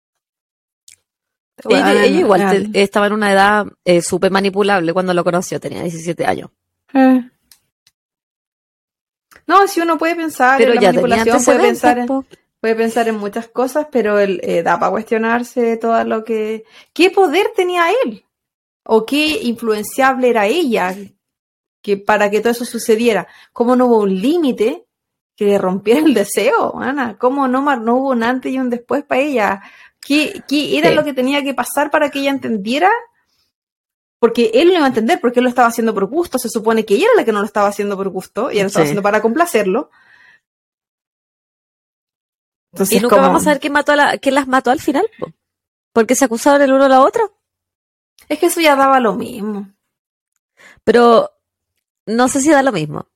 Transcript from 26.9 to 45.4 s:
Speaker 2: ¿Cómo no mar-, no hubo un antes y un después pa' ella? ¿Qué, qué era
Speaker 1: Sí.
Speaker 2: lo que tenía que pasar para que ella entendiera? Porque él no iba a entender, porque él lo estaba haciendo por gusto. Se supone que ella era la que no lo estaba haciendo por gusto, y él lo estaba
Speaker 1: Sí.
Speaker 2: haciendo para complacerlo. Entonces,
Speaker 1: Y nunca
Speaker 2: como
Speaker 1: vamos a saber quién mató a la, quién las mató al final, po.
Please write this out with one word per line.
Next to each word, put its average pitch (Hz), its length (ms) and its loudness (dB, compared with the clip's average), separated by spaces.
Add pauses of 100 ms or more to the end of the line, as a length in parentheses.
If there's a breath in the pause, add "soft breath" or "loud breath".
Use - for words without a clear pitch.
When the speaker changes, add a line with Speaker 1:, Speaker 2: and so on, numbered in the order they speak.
Speaker 2:
¿Cómo 269 300 0
no 254 140 0
mar-, 277 180 -2
no 226 160 0
hubo 269 140 -2
un 240 140 -2
antes 254 280 -4
y 262 80 -4
un 254 100 -4
después 247 360 -6
pa' - 140 0
ella? 214 420 -2 (400 loud breath)
¿Qué, 285 480 -2
qué 277 280 -2
era 311 120 2
Speaker 1:
Sí. - 60 2
Speaker 2:
lo 302 100 0
que 285 80 -6
tenía 262 300 -2
que 277 100 -4
pasar 285 360 -4
para 302 200 -2
que 277 100 -8
ella 277 120 -2
entendiera? 262 600 -2 (1300)
Porque 233 340 2
él 311 140 4
no 370 60 6
iba 330 100 2
a 269 60 2
entender, 247 320 0
porque 247 180 0
él 247 60 2
lo 254 40 0
estaba 240 200 2
haciendo 226 240 -2
por 190 140 -2
gusto. 294 300 -4
Se 233 120 -6
supone 220 340 -2
que 202 120 0
ella 302 100 0
era 453 160 4
la - 20 -6
que 220 80 0
no 208 80 -4
lo 202 60 -4
estaba 208 240 0
haciendo 202 260 -6
por 196 140 -6
gusto, 190 420 -8
y 214 60 -6
él 196 60 -2
lo 190 40 -2
estaba 170 160 0
Speaker 1:
Sí. 147 40 0
Speaker 2:
haciendo 160 160 -4
para 214 180 0
complacerlo. 226 680 -2 (2750 soft breath)
Entonces, 190 240 -2
Speaker 1:
Y - 20 2
nunca 233 160 2
Speaker 2:
como 277 120 6
Speaker 1:
vamos - 160 2
a - 20 -4
saber 294 160 2
quién 302 100 -4
mató 285 220 0
a - 20 4
la, 285 220 2
quién 269 180 -2
las 277 120 0
mató 254 240 0
al 302 100 -2
final, 320 280 -2 (100)
po. - 120 -10 (600)